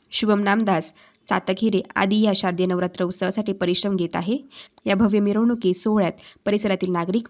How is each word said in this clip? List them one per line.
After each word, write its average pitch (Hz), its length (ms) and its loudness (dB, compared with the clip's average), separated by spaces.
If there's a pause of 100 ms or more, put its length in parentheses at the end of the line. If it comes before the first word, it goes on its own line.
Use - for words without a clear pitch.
(100)
शुभम 208 300 2
नामदास, 202 520 0 (360)
चातक 190 340 0
हिरे 220 180 2 (160)
आदी 202 240 2
या 214 160 4
शारदीय 180 300 0
नवरात्र 180 380 -2
उत्सवासाठी 190 480 -4
परिश्रम 190 440 0
घेत 170 200 -2
आहे. 190 220 -2 (480)
या 202 80 2
भव्य 208 260 4
मिरवणुकी 202 540 2
सोहळ्यात 202 380 0 (340)
परिसरातील 202 440 0
नागरिक, 180 400 -2